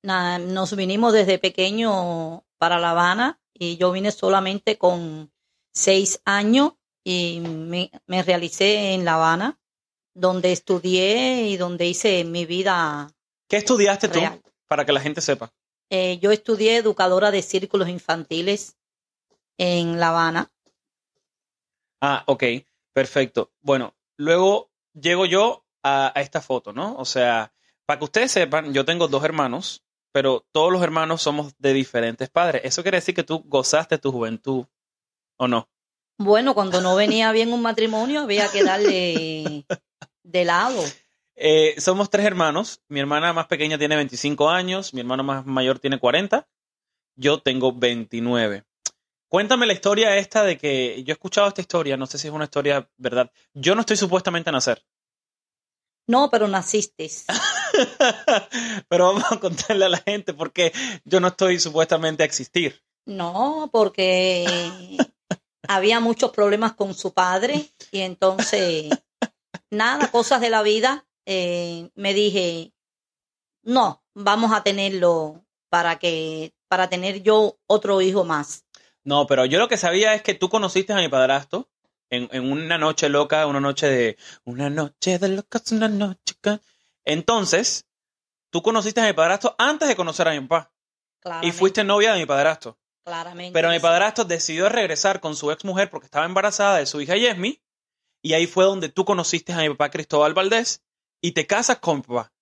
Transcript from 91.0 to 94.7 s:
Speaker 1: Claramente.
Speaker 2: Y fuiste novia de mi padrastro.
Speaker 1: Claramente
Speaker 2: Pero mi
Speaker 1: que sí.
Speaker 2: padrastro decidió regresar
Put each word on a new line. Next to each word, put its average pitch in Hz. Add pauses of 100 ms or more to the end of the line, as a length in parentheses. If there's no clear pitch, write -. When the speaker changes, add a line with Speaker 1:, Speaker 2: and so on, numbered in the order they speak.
Speaker 1:
Claramente. 170
Speaker 2:
Y 170
fuiste 190
novia 208
de 185
mi 160
padrastro. 143 (260)
Speaker 1:
Claramente 175
Speaker 2:
Pero 165
mi 170
Speaker 1:
que 165
sí. 160
Speaker 2:
padrastro 190
decidió 170
regresar 196